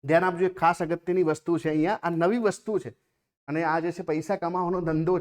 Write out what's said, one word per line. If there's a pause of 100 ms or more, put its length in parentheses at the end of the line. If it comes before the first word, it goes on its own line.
ધ્યાન
આપજો,
એક
ખાસ
અગત્યની
વસ્તુ
છે
અહીંયા,
આ
નવી
વસ્તુ
છે (560)
અને
આ
જે
છે
પૈસા
કમાવાનો
ધંધો